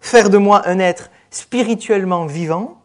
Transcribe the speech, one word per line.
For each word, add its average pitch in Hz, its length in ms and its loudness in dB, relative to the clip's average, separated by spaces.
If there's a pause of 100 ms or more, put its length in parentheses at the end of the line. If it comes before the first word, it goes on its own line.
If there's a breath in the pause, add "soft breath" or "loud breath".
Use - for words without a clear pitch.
faire 220 280 4
de 196 80 4
moi 202 320 4
un 180 100 -2
être 180 320 -2 (200 soft breath)
spirituellement 202 960 -4
vivant 165 580 -6